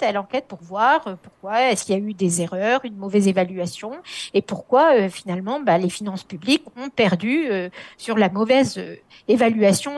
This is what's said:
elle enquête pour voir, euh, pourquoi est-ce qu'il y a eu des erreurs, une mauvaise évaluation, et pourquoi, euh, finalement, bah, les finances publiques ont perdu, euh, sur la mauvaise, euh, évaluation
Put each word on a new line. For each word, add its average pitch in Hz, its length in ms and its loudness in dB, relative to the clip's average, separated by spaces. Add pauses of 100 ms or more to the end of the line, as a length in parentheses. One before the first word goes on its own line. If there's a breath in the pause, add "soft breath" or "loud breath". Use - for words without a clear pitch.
elle 208 160 0
enquête 254 280 -6
pour 185 160 -16
voir, 220 460 2
euh, 190 120 -8
pourquoi 233 500 -2
est-ce 208 140 -2
qu'il 196 100 -2
y 190 40 2
a - 20 -4
eu 208 120 -6
des 175 300 0
erreurs, 214 420 -2
une 220 120 -12
mauvaise 196 300 0
évaluation, 185 640 -2 (420 loud breath)
et - 100 2
pourquoi, 262 520 2
euh, 202 140 4
finalement, 190 500 -6
bah, 214 180 2
les 180 120 0
finances 190 340 -8
publiques 202 400 -2 (140)
ont 262 120 -12
perdu, 226 600 0
euh, 185 180 -4 (280 loud breath)
sur 226 200 -6
la 208 120 4
mauvaise, 220 500 2
euh, 180 160 -12 (320 loud breath)
évaluation 220 720 2